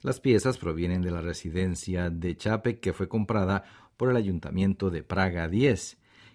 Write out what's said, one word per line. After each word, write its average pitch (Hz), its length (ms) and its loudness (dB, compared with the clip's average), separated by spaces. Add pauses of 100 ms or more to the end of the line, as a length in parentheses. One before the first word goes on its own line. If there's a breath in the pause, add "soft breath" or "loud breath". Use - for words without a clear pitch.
Las 131 200 -4
piezas 127 360 4
provienen 87 440 -2
de 90 100 0
la 85 80 -4
residencia 87 920 -2
de 85 280 -4
Čapek, 110 420 -2
que 92 140 -2
fue 95 160 -6
comprada 101 560 0 (320 loud breath)
por 123 120 0
el 127 60 4
Ayuntamiento 95 760 0
de 78 120 -4
Praga 87 460 0
diez, 113 500 0 (360 soft breath)